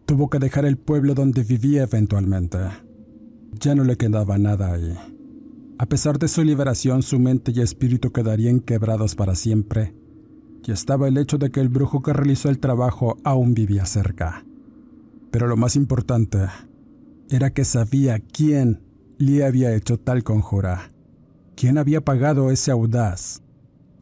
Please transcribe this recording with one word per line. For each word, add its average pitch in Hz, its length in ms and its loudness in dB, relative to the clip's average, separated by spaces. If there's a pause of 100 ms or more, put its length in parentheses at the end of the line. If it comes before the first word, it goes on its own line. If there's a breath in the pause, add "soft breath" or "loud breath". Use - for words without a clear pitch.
Tuvo 143 240 2
que 143 100 0
dejar 139 280 0
el 135 100 2
pueblo 143 380 0
donde 131 280 2
vivía 131 420 2
eventualmente. 98 760 0 (1000)
Ya 143 160 0
no 139 80 4
le 123 140 2
quedaba 107 400 0
nada 98 380 0
ahí. 85 200 -4 (840)
A 123 80 -2
pesar 143 320 0
de 156 100 0
su 160 160 0
liberación, 131 580 2
su 131 160 0
mente 127 360 2
y 120 80 0
espíritu 123 500 0
quedarían 117 480 2
quebrados 107 540 -2
para 95 200 0
siempre, 107 600 -2 (680)
y - 80 -8
estaba 135 380 0
el 135 80 2
hecho 143 220 0
de 139 120 -2
que 135 100 -2
el 127 100 2
brujo 131 320 0
que 151 100 -2
realizó 139 380 0
el 127 100 -2
trabajo 123 640 0
aún 127 300 2
vivía 101 320 0
cerca. 90 580 -4 (840)
Pero 120 180 0
lo 117 80 0
más 120 200 2
importante 120 680 0 (840)
era 135 200 2
que 135 140 -2
sabía 120 560 0
quién 139 600 0 (340)
le 143 300 2
había 127 280 2
hecho 110 240 -2
tal 127 260 -2
conjura, 98 680 -2 (640)
quién 131 220 2
había 147 260 0
pagado 135 460 2
ese 135 200 0
audaz 113 720 -2 (600)